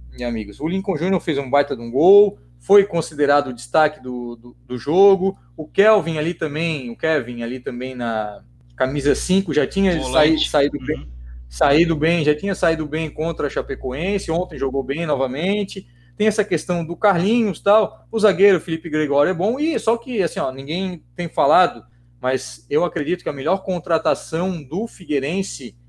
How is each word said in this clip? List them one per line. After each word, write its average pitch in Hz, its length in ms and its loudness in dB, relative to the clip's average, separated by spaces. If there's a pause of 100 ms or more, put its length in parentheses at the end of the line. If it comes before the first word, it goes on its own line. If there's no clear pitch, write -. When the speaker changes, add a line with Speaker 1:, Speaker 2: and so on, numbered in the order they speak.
(160)
Speaker 1:
e 123 80 -8
amigos, 110 340 -6
o 143 80 -4
Lincoln 190 300 -2
Júnior 175 240 0
fez 151 180 -2
um 135 100 -4
baita 143 280 2
de 117 60 -12
um 117 80 -8
gol, 196 500 6 (180)
foi 196 260 4
considerado 147 640 0
o 127 40 -6
destaque 151 500 0
do, 123 320 -8
do, 117 220 -18 (100)
do 123 120 -6
jogo, 190 600 4 (180)
o 156 120 -10
Kelvin 196 500 4
ali 160 160 -2
também, 151 560 -4
o 117 60 -10
Kevin 123 460 -2
ali 123 180 -6
também 127 340 -8
na 110 480 -4 (320)
camisa 139 400 0
cinco 185 400 0
já 143 100 2
tinha 185 320 0
Speaker 2:
Volante. 151 520 2
Speaker 1:
saí-, - 0 -
saído 147 360 0
bem, 151 140 -4
Speaker 2:
Uhum. - 100 -12 (400)
Speaker 1:
saído 160 460 2
bem, 160 300 0
já 147 100 4
tinha 190 200 -4
saído 160 300 0
bem 156 240 -6
contra 156 380 -4
a 131 40 -6
Chapecoense, 143 800 -4
ontem 165 280 -4
jogou 135 240 0
bem 143 240 -4
novamente. 160 800 -2 (300)
Tem 208 100 0
essa 214 180 2
questão 170 400 -2
do 165 120 -8
Carlinhos, 202 640 2
tal, 208 500 2
o 226 80 -4
zagueiro 196 420 4
Felipe 160 300 -6
Gregório 147 400 2
é 190 40 -2
bom, 214 260 -2
e 302 180 -2
só 226 180 0
que, 233 240 -4
assim, 175 200 -2
ó, 143 100 -2
ninguém 165 540 -6 (100)
tem 175 140 -6
falado, 165 560 2 (360)
mas 127 480 -4
eu 151 160 2
acredito 165 380 -4
que - 60 -6
a 151 40 -2
melhor 147 300 -2
contratação 170 1000 -2
do 190 240 -6
Figueirense 151 880 -6 (120)